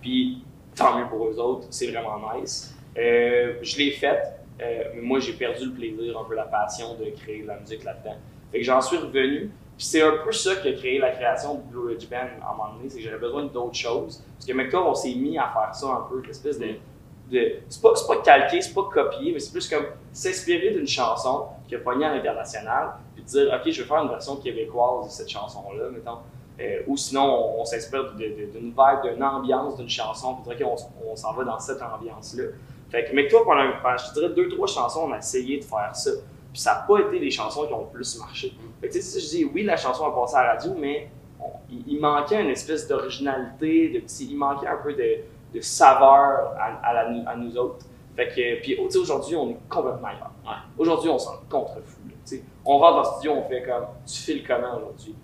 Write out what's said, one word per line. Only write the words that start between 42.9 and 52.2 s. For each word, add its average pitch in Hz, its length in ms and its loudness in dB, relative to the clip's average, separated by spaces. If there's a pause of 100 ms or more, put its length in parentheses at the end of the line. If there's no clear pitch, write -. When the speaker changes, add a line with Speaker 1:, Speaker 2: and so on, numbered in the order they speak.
Speaker 1:
de 123 120 -2
petit, - 280 -10
il 143 80 -6
manquait 139 300 0
un - 100 -2
peu 143 160 -4
de, 117 220 2 (400)
de 113 60 -6
saveur 139 960 8
à, 113 280 -4
à, 120 60 2
la, 117 380 0
à 120 40 -6
nous 120 220 -8
autres. - 280 -2 (300)
Fait 123 120 0
que, 120 340 0
puis, 135 140 -2
tu - 160 -2
sais, 190 80 4
aujourd'hui, 156 360 0
on 139 140 0
est - 80 -8 (100)
complètement 131 400 -4
ailleurs. - 240 -12 (140)
Speaker 2:
Ouais. 113 60 -10 (260)
Speaker 1:
Aujourd'hui, 165 320 2
on 135 80 2
s'en - 200 -6 (120)
contrefout, - 560 -6
là, - 80 -16 (140)